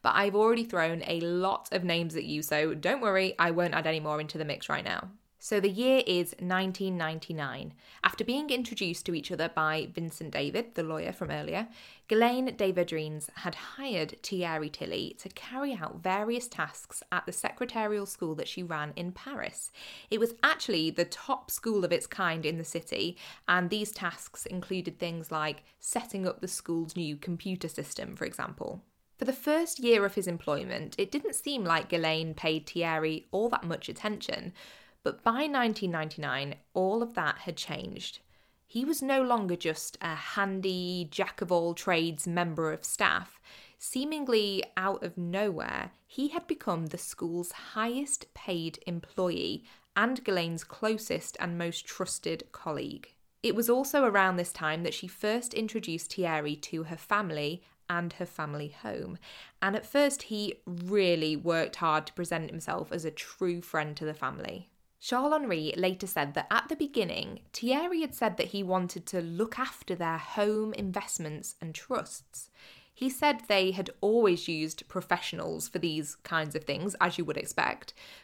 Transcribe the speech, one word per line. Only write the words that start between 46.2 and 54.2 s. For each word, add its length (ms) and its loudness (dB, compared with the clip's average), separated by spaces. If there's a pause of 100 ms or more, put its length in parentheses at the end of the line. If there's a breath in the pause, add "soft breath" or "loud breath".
had 180 -4
become 400 0
the 120 -6
school's 520 -4
highest-paid 1400 -4
employee 800 -2 (320 loud breath)
and 260 2
Ghislaine's 400 0
closest 800 -2
and 180 -4
most 260 -4
trusted 680 -4
colleague. 600 -6 (300)
It 140 2
was 120 2
also 360 6
around 320 6